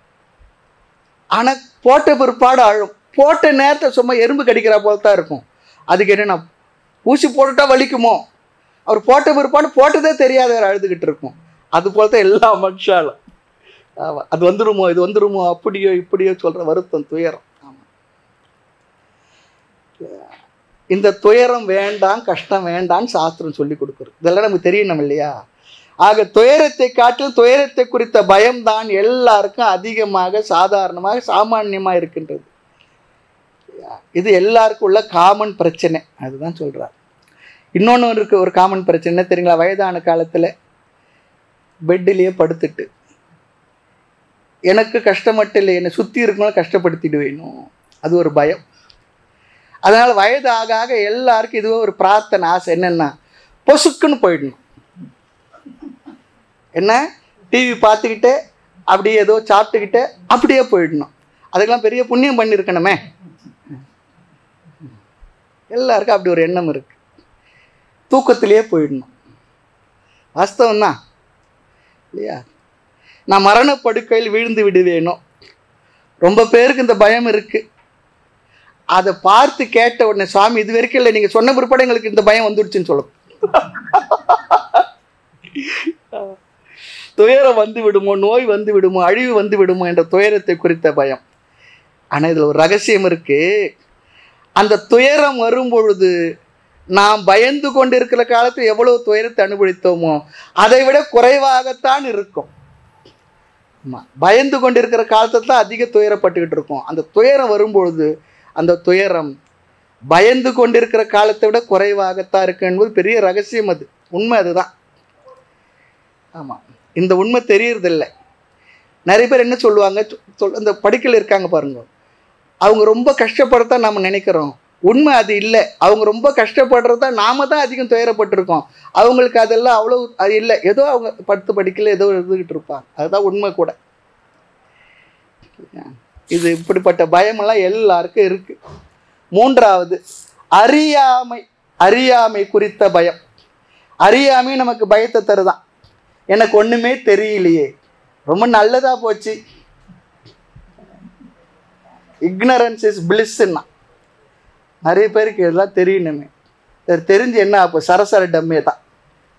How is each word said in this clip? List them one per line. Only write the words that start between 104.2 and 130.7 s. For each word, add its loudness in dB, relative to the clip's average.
கொண்டிருக்கிற 0
காலத்துல 0
தான் 2
அதிக -6
துயரப்பட்டுக்கிட்டு -2
இருக்கோம். -10
அந்த -10
துயரம் 2
வரும்பொழுது 0
அந்த -2
துயரம் -2
பயந்து 2
கொண்டிருக்கிற 0
காலத்தை 0
விட 0
குறைவாகத்தான் -2
இருக்கு -4
என்பது 0
பெரிய 0
ரகசியம். -2
அது -8
உண்மை, -2
அதுதான். -4
ஆமா, -16
இந்த 0
உண்மை 0
தெரியறதில்ல. 0
நிறைய 2
பேர் 2
என்ன -4
சொல்லுவாங்க, 0
சொ-, -20
சொல்-, -6
இந்த -2
படிக்கல 0
இருக்காங்க -2
பாருங்க, -4
அவங்க 4
ரொம்ப 0
கஷ்டப்படுறதா 0
நாம -2
நினைக்கிறோம். -4
உண்மை 4
அது 0
இல்லை. 0
அவங்க 2
ரொம்ப 0
கஷ்டப்படுறதா 0
நாம 0
தான் 0
அதிகம் -6
துயரப்பட்டிருக்கோம். -2
அவங்களுக்கு 2
அதெல்லாம் 2
அவ்வளவு -4
அது 0
இல்லை. 0
ஏதோ 0